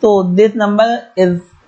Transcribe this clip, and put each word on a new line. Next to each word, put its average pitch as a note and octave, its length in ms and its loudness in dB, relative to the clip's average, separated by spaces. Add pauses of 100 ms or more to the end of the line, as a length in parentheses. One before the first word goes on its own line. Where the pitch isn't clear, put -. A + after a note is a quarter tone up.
So G3+ 220 2
this G3+ 320 0
number G#3+ 600 -2
is F3+ 260 0 (260)